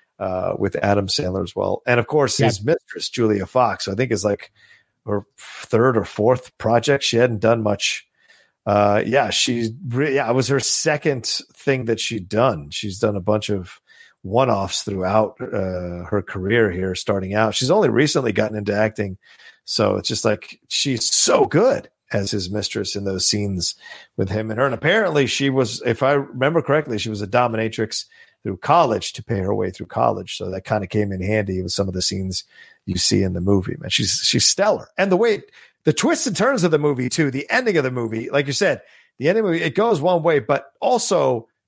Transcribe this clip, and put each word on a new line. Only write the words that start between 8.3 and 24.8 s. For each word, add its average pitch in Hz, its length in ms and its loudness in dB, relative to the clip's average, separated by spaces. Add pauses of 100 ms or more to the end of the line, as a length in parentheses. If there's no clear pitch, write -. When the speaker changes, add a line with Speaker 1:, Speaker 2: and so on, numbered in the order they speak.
Speaker 1:
Uh, 104 400 4
yeah, 120 240 2
she 117 420 -2 (180)
re-, 135 260 0
yeah, 135 120 0
it 117 60 2
was 127 140 2
her 139 120 2
second 143 680 -2 (280)
thing 131 320 0
that 113 140 0
she'd 101 280 -6
done. 104 440 0
She's 98 260 -8
done 107 180 0
a 95 60 -6
bunch 107 280 0
of 95 300 -6 (440)
one-offs 101 580 0
throughout, 98 580 0
uh, 90 640 -6
her 101 220 -2
career 101 440 0
here, 92 240 -2
starting 98 400 -2
out. 107 180 2
She's 131 160 0
only 185 200 4
recently 123 420 2
gotten 107 260 -2
into 104 160 -2
acting. 104 460 -2 (460)
So 101 320 0
it's 98 120 -6
just - 160 -2
like, - 420 -2
she's - 460 -2
so - 320 4
good 214 440 2 (220)
as 98 200 -2
his 92 180 -4
mistress 104 460 -4
in 98 80 -6
those 95 240 -2
scenes 101 480 -2 (420)
with 101 120 0
him 110 200 -4
and 110 100 -4
her. 135 60 4
And 131 80 0
apparently 156 540 2